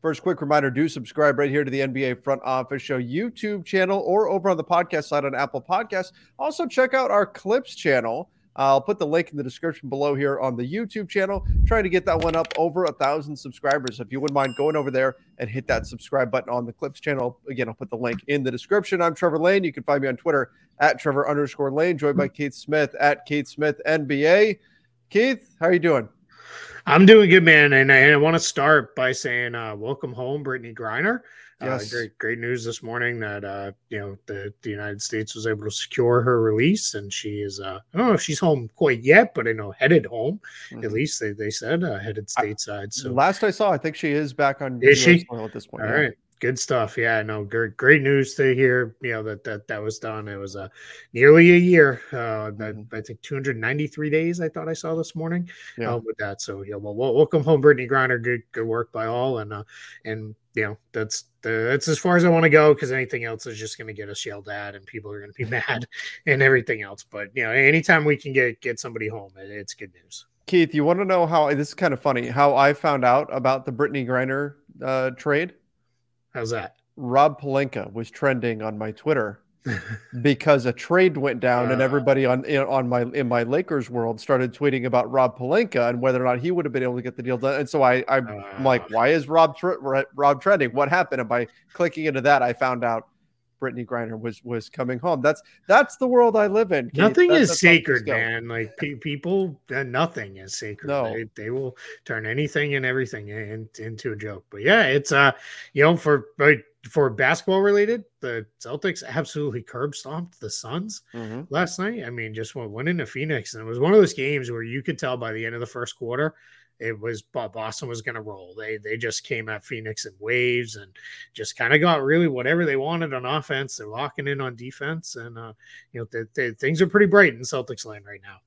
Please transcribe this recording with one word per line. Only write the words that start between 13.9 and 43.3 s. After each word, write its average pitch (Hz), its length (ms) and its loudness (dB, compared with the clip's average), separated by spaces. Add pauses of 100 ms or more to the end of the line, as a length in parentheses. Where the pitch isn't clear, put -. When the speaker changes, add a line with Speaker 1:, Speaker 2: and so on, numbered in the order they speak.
Speaker 1:
If 104 100 -10
you 135 100 -6
wouldn't 143 140 -2
mind 135 220 0
going 151 180 0
over 139 160 -2
there 131 260 0 (200)
and 117 140 -8
hit 131 160 -8
that 117 200 -2
subscribe 127 440 -4
button 131 180 -4
on 120 160 -4
the 117 80 -12
Clips - 260 -10
channel. 127 400 -4 (120)
Again, 123 180 -4
I'll 110 60 -10
put 120 160 -12
the 117 80 -8
link 117 280 -4
in 143 160 -2
the 131 80 -2
description. 180 520 -2
I'm 170 120 0
Trevor 160 240 0
Lane. 185 260 2
You 151 80 -4
can 127 100 -12
find 143 180 0
me 135 80 -2
on 127 80 -4
Twitter 143 340 0 (280)
at 147 200 4
Trevor 143 300 0
underscore 143 420 -2
Lane, 160 280 0
joined 143 180 0
by 143 120 0
Keith 143 260 -6
Smith 147 440 -2
at 143 280 2
Keith 147 220 -4
Smith 147 360 -4
N 156 220 0
B 143 200 0
A. 202 320 4 (520)
Keith, 240 500 0
how 165 60 0
are 180 80 4
you 175 40 4
doing? 147 300 2 (800)
Speaker 2:
I'm 180 180 8
doing 208 240 12
good, 170 160 8
man. 147 300 8
And 135 180 6
I, 135 40 10
and 139 180 8
I - 20 6
wanna 160 240 4
start 143 560 2
by 127 160 0
saying, 123 420 -6
uh, 110 220 -8
welcome 123 380 -8
home, 131 280 -6
Brittney 123 320 -10
Griner. 135 460 -4 (400)
Uh, 113 60 -8
Speaker 1:
Yes. 117 260 -6
Speaker 2:
great, 117 240 -8
great 117 220 -4
news 117 260 -4
this 117 180 -8
morning 120 380 -6
that, 101 240 -8
uh, 98 280 -10 (180)
you 107 80 -8
know, 98 260 -10
the, 101 260 -10 (120)
the 110 80 -8
United 104 320 -10
States 110 320 -6
was 110 120 -8
able 104 180 -2
to 104 60 -4
secure 120 520 0
her 120 180 2
release, 113 540 2
and 101 180 -10
she 104 300 -8
is, 98 180 -10
uh, 95 200 -10 (120)
I 165 60 -4
don't 247 100 2
know 214 60 4
if - 80 0
she's 151 160 -4
home 143 380 0
quite 127 260 2
yet, 170 320 6
but 113 120 -2
I 113 60 0
know 104 200 -6
headed 139 340 4
home. 123 340 -4 (300)
Speaker 1:
Mm-hmm. 113 160 -10
Speaker 2:
At 104 60 -4
least 135 280 -4
they, 107 120 -4
they 104 180 -6
said, 160 340 -2
uh, 113 140 -4
headed 104 400 -10
Speaker 1:
I, 117 80 0
Speaker 2:
stateside. 104 480 -10
So 127 180 -8
Speaker 1:
last 175 320 2